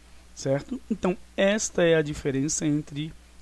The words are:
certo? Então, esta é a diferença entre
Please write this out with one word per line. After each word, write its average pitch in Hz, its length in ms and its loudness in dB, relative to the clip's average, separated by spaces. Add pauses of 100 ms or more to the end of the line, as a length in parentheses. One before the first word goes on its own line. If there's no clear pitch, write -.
(360)
certo? 143 540 -2
Então, 190 260 0 (220)
esta 202 460 2
é 165 120 6
a 160 60 4
diferença 147 640 -2
entre 151 480 -2 (280)